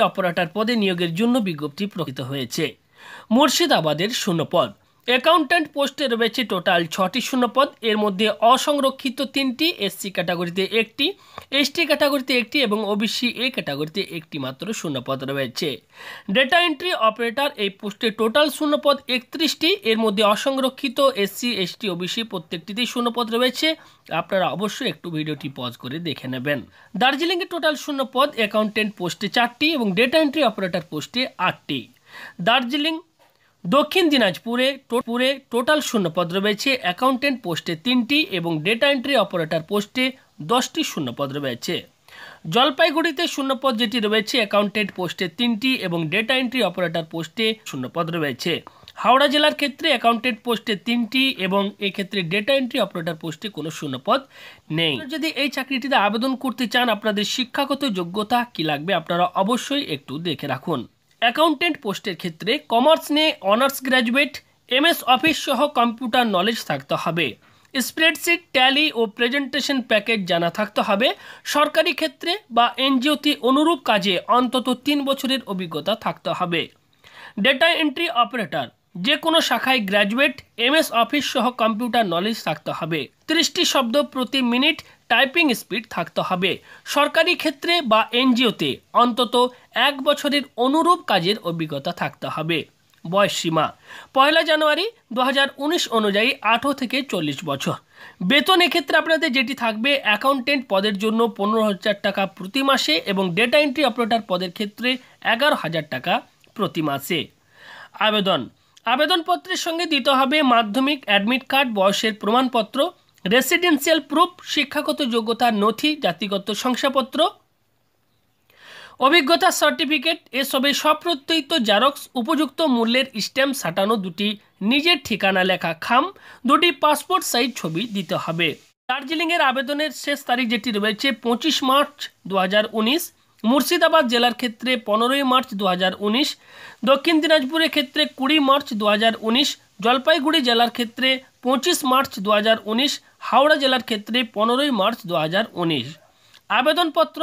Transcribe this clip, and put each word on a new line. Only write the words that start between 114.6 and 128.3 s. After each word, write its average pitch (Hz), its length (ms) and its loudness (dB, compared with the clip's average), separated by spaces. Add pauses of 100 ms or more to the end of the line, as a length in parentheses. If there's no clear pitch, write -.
যোগ্যতার 233 400 0 (100)
নথি, 220 260 2 (140)
জাতিগত 190 440 -4 (160)
শংসাপত্র, 254 560 -2 (1900)
অভিজ্ঞতা 339 420 4 (100)
সার্টিফিকেট, 311 600 0 (220)
এসবে 269 280 0 (140)
সপ্রত্যয়িত 311 680 0 (160)
জেরক্স, 233 340 2 (200)
উপযুক্ত 294 380 -2 (160)
মূল্যের 233 320 2 (180)
স্ট্যাম্প 269 360 0
সাটানো 196 420 0
দুটি, 196 260 -4 (420)
নিজের 311 260 4 (100)
ঠিকানা 190 440 2
লেখা 170 200 -2 (140)
খাম, 247 180 4 (460)
দুটি 320 200 4 (140)
পাসপোর্ট 311 480 2
সাইজ 247 180 0 (100)
ছবি 165 220 -4 (140)
দিতে 185 280 -4
হবে। 170 240 0 (420)